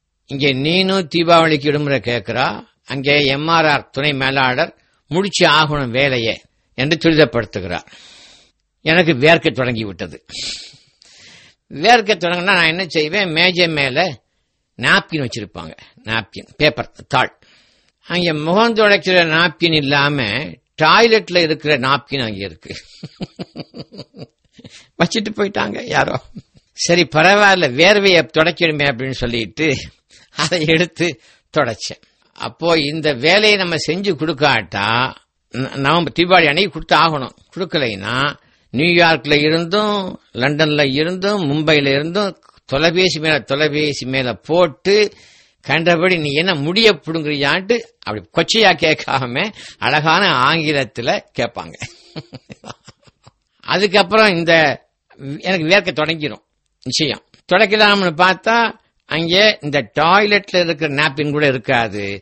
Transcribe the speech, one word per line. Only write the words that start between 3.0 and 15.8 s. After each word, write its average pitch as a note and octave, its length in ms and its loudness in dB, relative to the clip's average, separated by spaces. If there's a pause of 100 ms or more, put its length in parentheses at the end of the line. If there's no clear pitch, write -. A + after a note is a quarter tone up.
எம் C#3 220 -2
ஆர் E3 220 4
ஆர் C#3 200 0
துணை D3 220 -2
மேலாளர் C3+ 640 0 (360)
முடிச்சு F3+ 400 0
ஆகணும் D3 460 0
வேலையை B2+ 400 0 (420)
என்று D3+ 200 0
துரிதப்படுத்துகிறார். A#2 880 0 (960)
எனக்கு D#3+ 300 2
வேர்க்க D#3+ 360 2
தொடங்கி A#2+ 340 -4
விட்டது. F#2 340 -10 (1500)
வேர்க்க G#3 420 2
தொடங்கினா F3 420 -2
நான் E3+ 160 2
என்ன F3+ 160 -4
செய்வேன், E3 440 -2
மேஜை F3 380 2
மேல C#3+ 300 -2 (800)
நாப்கின் D#3 440 0
வச்சிருப்பாங்க, F#2 500 -10 (320)